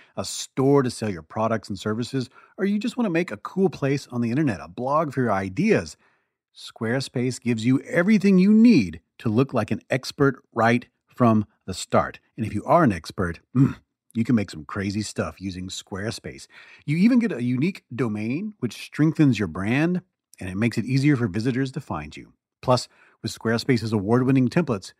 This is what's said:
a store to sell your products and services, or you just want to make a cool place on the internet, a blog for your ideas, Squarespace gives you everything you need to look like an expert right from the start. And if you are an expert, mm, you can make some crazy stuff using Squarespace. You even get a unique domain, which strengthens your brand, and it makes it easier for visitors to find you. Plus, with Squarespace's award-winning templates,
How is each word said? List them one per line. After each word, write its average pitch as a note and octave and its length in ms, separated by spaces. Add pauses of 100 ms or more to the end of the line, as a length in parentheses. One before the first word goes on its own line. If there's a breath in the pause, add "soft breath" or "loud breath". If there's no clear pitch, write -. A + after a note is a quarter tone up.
(160 loud breath)
a G2+ 80
store C#3 580
to B2 80
sell G#2+ 200
your E2 140
products A2 440
and G2 100
services, A#2 520 (280 soft breath)
or - 60
you G3+ 160
just A#3+ 160
want A#3+ 120
to F3+ 40
make E3+ 200
a A2 60
cool F#3+ 320
place C#3 420
on A#2+ 100
the A#2 80
internet, B2 320
a - 80
blog C#3 420
for C3 100
your A2+ 120
ideas, F#2+ 640 (580)
Squarespace B2 840
gives A2+ 240
you C3 160
everything F#3+ 580
you G3 140
need G3 480 (160)
to - 100
look A#2+ 260
like A2 180
an A2 180
expert C3 520 (120)
right A#2 340 (200)
from A2 380 (200)
the F#2 80
start. - 460 (180)
And A2 80
if G2 80
you G#2 120
are E3 180
an A2 100
expert, E2+ 480 (140)
mm, C3 200 (400)
you A2+ 80
can B2 100
make G#2 160
some D#2 160
crazy G2+ 380
stuff F2+ 360
using F#2 280
Squarespace. - 800 (380 loud breath)
You D3 120
even A#3 220
get A3 120
a B2 120
unique B2+ 400 (100)
domain, A#2+ 680
which - 260
strengthens D3 520
your G2+ 100
brand, B2+ 540 (380)
and F#2+ 100
it F#2 80
makes A#2 220
it G2+ 60
easier C#3 300
for A#2 120
visitors B2 460
to D3 80
find D#2 360
you. - 160 (280)
Plus, B2+ 260 (340 soft breath)
with - 160
Squarespace's A2+ 560
award-winning B2 540
templates, B2 520